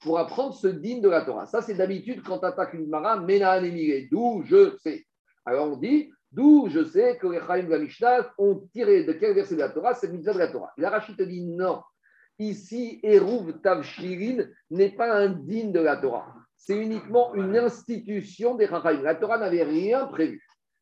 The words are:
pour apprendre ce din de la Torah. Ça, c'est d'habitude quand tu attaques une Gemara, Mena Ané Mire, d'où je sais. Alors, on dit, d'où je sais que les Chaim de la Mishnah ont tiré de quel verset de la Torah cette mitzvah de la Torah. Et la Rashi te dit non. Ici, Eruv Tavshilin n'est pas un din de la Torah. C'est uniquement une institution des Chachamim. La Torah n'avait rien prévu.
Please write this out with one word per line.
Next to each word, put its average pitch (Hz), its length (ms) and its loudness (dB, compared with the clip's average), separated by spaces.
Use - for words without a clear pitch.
pour 165 180 -2
apprendre 233 360 -4
ce - 120 -4
din 220 320 -4
de 202 100 4
la 165 140 4
Torah. 127 240 -6
Ça, 226 160 -4
c'est 214 120 -8
d'habitude 190 480 -4
quand 185 180 -8
tu 185 60 -4
attaques 180 280 -4
une 160 120 -8
Gemara, 170 340 -2
Mena 190 320 2
Ané 180 180 0
Mire, 151 400 -4
d'où 220 340 -2
je 196 340 6
sais. 160 280 -8
Alors, 143 280 -2
on 135 40 -8
dit, 262 340 0
d'où 285 360 8
je 160 160 0
sais 240 340 2
que 185 100 -2
les 170 100 -2
Chaim 180 260 -2
de 165 60 -4
la 160 80 2
Mishnah 226 600 0
ont 202 340 0
tiré 202 320 4
de 160 80 -2
quel 202 220 0
verset 196 200 0
de 151 60 -2
la 135 80 0
Torah 214 260 0
cette 180 180 -8
mitzvah 180 200 -4
de 185 60 -2
la 170 100 2
Torah. 113 280 -10
Et 135 40 -8
la 180 100 0
Rashi 214 240 -6
te 196 80 -4
dit 180 240 -6
non. 175 340 -4
Ici, 220 640 -8
Eruv 202 600 4
Tavshilin 185 840 -4
n'est 196 200 2
pas 233 200 -4
un 202 200 2
din 196 400 -6
de 175 100 0
la 147 160 2
Torah. 123 380 -4
C'est - 220 -6
uniquement 220 580 0
une 196 220 0
institution 233 1000 -4
des 208 120 4
Chachamim. 160 340 0
La 156 120 2
Torah 214 240 0
n'avait 175 240 0
rien 190 440 0
prévu. 139 360 -4